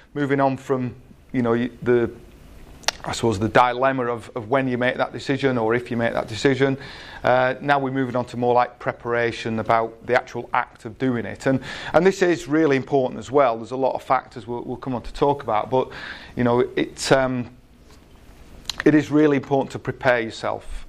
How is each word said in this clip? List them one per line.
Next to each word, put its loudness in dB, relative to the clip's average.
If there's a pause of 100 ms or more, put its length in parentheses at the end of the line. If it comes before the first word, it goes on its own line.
(140)
moving 0
on 2
from, -2 (360)
you 0
know, 2
y-, 0 (120)
the, 2 (920)
I -6
suppose, 0
the 0
dilemma 2
of, -4
of -8
when 2
you 0
make 0
that -2
decision 0
or 2
if -2
you -4
make 0
that -2
decision. 2 (460)
Uh, 4
now 2
we're -2
moving -2
on -2
to -12
more, 2
like, 2
preparation -2
about 0
the 2
actual -2
act -4
of -14
doing -2
it. -12
And, 2 (320)
and 6
this 4
is 2
really 4
important 0
as -12
well. 4
There's -12
a -6
lot 0
of -10
factors -2
we'll, -8
we'll -8
come -6
on -6
to -12
talk 2
about, -2
but, 2 (460)
you 0
know, 4 (160)
it, -4
um, 2 (1300)
it 4
is 2
really 4
important -2
to -10
prepare 0
yourself, -6